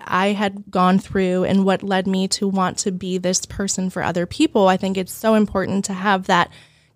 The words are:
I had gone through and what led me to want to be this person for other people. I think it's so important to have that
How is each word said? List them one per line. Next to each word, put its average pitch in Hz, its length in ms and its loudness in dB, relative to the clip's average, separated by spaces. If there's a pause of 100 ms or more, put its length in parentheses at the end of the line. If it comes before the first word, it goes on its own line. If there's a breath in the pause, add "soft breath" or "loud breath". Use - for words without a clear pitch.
I 196 280 0
had 202 360 -4
gone 185 300 4
through 185 460 0
and 190 200 2
what 190 160 2
led 190 240 -2
me 190 220 0
to 196 200 -2
want 190 320 -2
to 208 120 -4
be 185 260 -4
this 180 280 -2
person 190 440 -4
for 185 140 -6
other 175 240 -2
people. 233 400 2
I 185 100 4
think 190 200 -4
it's 185 160 -6
so 220 200 0
important 196 520 0
to 202 80 -6
have 190 340 0
that 175 240 2 (440 soft breath)